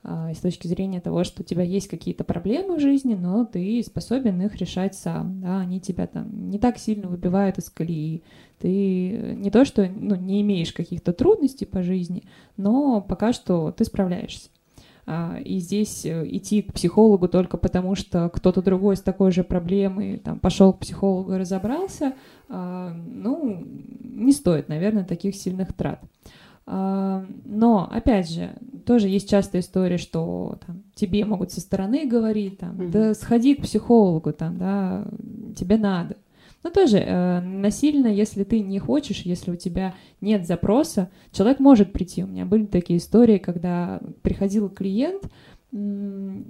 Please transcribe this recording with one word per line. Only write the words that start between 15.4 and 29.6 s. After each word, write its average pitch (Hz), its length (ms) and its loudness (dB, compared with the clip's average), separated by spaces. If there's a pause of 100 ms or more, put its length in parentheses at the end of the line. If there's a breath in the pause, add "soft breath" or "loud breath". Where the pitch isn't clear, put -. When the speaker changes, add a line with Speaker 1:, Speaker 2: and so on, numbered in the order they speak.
Speaker 1:
и 190 160 -4
здесь, 202 460 -4
э, 160 240 -4
идти 202 320 0
к - 120 -10
психологу 196 540 4
только 180 300 2
потому, 185 380 0
что 170 340 -2
кто-то 185 320 2
другой 190 360 2
с - 40 -8
такой 190 300 2
же 180 120 2
проблемой, 190 760 -2
там, - 200 -8
пошел 190 340 6
к - 60 -6
психологу 190 540 -2
и 185 40 -2
разобрался, 247 760 -4 (360 loud breath)
а, 180 440 -10
ну, 190 720 -6 (380)
не 233 280 2
стоит, 175 380 2
наверное, 190 340 0
таких 190 320 -4
сильных 185 380 -6
трат. - 280 -4 (680 soft breath)
А, 190 580 -2 (200)
но, 214 460 2
опять 196 380 2
же, 165 220 -6 (340)
тоже 233 240 4
есть 196 180 0
частая 196 360 2